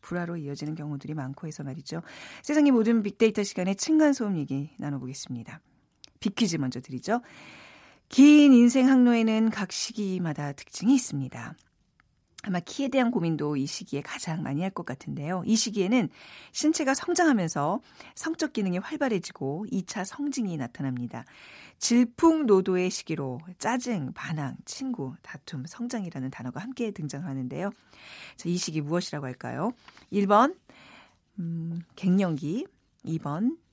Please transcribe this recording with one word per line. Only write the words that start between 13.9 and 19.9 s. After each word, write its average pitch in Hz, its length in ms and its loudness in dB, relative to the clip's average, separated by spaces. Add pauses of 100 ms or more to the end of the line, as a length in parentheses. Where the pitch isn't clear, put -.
가장 - 420 -8
많이 143 180 -4
할 190 100 -4
것 170 140 -10
같은데요. 143 600 -8
이 220 100 2
시기에는 214 540 0 (420)
신체가 302 420 0
성장하면서 220 880 0 (360)
성적 320 360 -4
기능이 190 280 -2
활발해지고 196 920 -4
이 190 140 -4
차 190 180 -8